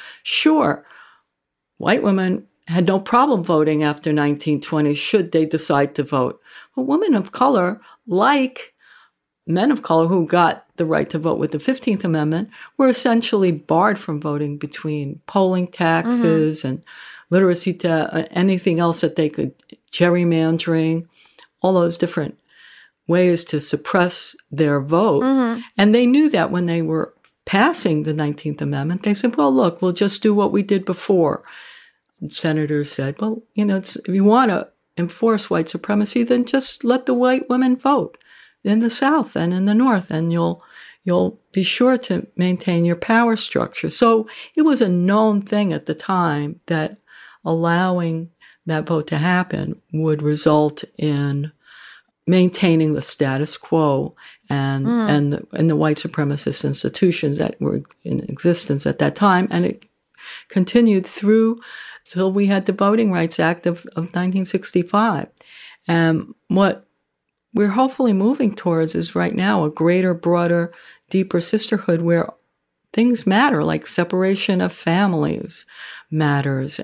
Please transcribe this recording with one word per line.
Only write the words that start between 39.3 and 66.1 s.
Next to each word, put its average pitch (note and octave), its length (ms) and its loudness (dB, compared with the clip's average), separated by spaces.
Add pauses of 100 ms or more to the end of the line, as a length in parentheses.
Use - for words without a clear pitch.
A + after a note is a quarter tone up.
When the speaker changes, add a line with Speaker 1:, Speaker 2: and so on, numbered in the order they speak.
Speaker 1:
and E3+ 160 0
in F#3 140 0
the G#3 80 2
North, A3+ 360 2
and E3 220 -2
you'll, E3+ 320 -2 (380)
you'll F3+ 360 0 (140)
be G3 100 0
sure B3 360 2
to F#3 280 -4 (100)
maintain F3+ 500 0
your E3+ 100 0
power A3+ 400 2
structure." - 540 -4
So A3+ 360 2 (300)
it D#4 60 4
was C#4+ 180 4
a G#3 80 4
known G3+ 540 2
thing G3+ 300 0
at D3+ 120 -4
the D#3 100 -4
time D#3 720 -2
that D#3 300 -4 (480)
allowing E3+ 880 -2 (340)
that D#3 220 -4
vote D#3 220 -2
to D3+ 100 -2
happen E3+ 600 -2 (140)
would D#3 300 0
result D3+ 600 2 (140)
in C#3+ 560 -2 (720)
maintaining E3+ 680 4
the C#3+ 80 -4
status C#3 560 -4
quo D3 560 0 (340)
and, C#3 380 -2
Speaker 2:
Mm. A3+ 240 0
Speaker 1:
and C#3+ 240 2
the, - 180 -8
and E3 160 2
the D3+ 80 2
white D3+ 220 0
supremacist C#3+ 640 -4
institutions D3 720 -2
that - 240 -4
were C#3 220 -2 (200)
in - 180 -4
existence D3 640 -2
at C#3 140 0
that C#3+ 140 0
time. F#3+ 360 2
And F3 160 0
it - 180 -6 (640)
continued G3 580 2
through A3+ 540 2 (440)
till F#3+ 280 -2
we G3+ 140 2
had G3 200 0
the G3 60 2
Voting G3+ 400 2
Rights E3 280 -2
Act E3+ 260 0
of, E3+ 200 -4 (100)
of E3 180 -6
nineteen F#3 300 -2
sixty-five. F#3 840 -2 (640)
And E3 460 0 (140)